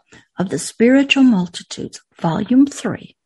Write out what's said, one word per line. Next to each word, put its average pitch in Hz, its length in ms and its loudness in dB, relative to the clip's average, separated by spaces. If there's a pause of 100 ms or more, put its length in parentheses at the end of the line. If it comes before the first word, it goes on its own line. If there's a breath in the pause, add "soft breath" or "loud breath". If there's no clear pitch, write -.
(380 soft breath)
of 190 120 -4
the - 100 -6
Spiritual 269 640 2
Multitudes, - 800 -2 (180)
Volume 214 480 0
three. - 480 -10 (100)